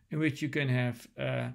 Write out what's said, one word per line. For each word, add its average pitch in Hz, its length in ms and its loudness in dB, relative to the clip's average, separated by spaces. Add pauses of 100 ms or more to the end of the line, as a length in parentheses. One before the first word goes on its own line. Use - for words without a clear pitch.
(120)
in 151 80 -2
which 156 220 2
you 151 80 0
can 139 200 0
have, 123 380 0 (100)
uh, 127 380 -2